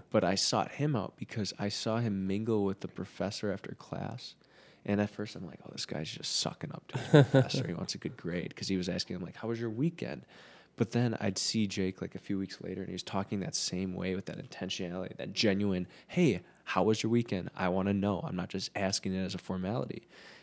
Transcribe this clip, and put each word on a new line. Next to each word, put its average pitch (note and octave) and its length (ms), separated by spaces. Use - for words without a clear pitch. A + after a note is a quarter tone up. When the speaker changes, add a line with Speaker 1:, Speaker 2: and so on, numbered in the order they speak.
Speaker 1:
But G#2+ 120
I F2+ 120
sought - 380
him D3 220
out G2 220
because - 400
I G2+ 120
saw A2+ 300
him G2 280
mingle G#2+ 380
with G2 160
the F#2+ 60
professor F#2+ 640
after - 240
class. - 600
And G#2 160
at G#2 80
first - 260
I'm G2 100
like, - 200
"Oh, - 60
this - 140
guy's - 260
just - 260
sucking - 360
up - 160
to - 80
his - 120
Speaker 2:
<laughs> C#3+ 200
Speaker 1:
professor. - 380
He E2+ 60
wants - 220
a - 20
good - 200
grade." F2 380
'Cause - 120
he F#2+ 100
was F2+ 120
asking F2+ 280
him, F#2 40
like, E2 160
"How A2 100
was A#2 120
your A#2 100
weekend?" C#3 560
But - 160
then A#2+ 280
I'd G2 200
see A2 260
Jake, F#2+ 360
like, F2+ 120
a F#2+ 60
few G2+ 180
weeks F#2+ 240
later, F#2 200
and F#2 80
he F2+ 40
was F#2 80
talking G2 380
that F2+ 160
same F#2 400
way F#2 200
with G2 100
that - 120
intentionality, F#2 800
that F#2+ 160
genuine, G2 540
"Hey, C3+ 340
how - 180
was G#2+ 180
your A2+ 80
weekend? G#2 460
I F#2 140
wanna F#2+ 240
know. G2 300
I'm E2+ 120
not F2+ 140
just F#2+ 260
asking F#2+ 380
it F#2 100
as F#2 100
a F2+ 60
formality." F#2+ 680